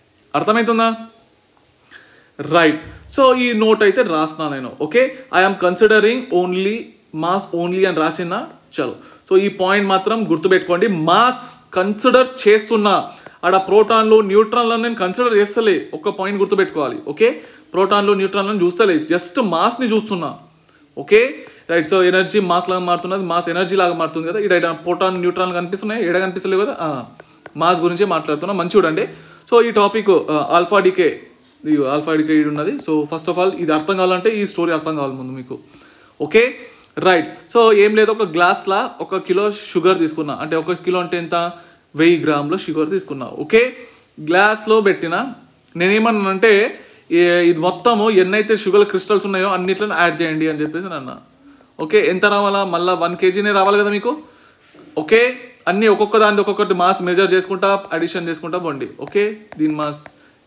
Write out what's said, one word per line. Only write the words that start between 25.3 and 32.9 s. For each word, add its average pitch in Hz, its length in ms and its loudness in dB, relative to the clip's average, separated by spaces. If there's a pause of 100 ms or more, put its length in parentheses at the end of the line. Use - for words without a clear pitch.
కనిపిస్తున్నాయి, 202 480 -6
ఈడ 170 160 0
కనిపిస్తలేవు 190 400 -2
కదా. 254 100 -6 (120)
ఆ, - 20 -4 (760)
మాస్ 175 220 2
గురించే 175 300 0
మాట్లాడుతున్నా, 160 480 -4
మంచి 180 160 -6
చూడండి. 170 280 0 (440)
So 233 180 6
ఈ - 20 -2 (120)
టాపిక్, 202 280 0 (240)
ఆ, - 20 0 (220)
ఆల్ఫా 175 300 2
డీకే, 180 220 2 (540)
ఇదిగో 147 300 0
ఆల్ఫా 151 240 -2
డీకే 156 220 0
ఈడ 147 140 0
ఉన్నది. 160 200 -4 (140)
So 160 40 -2 (200)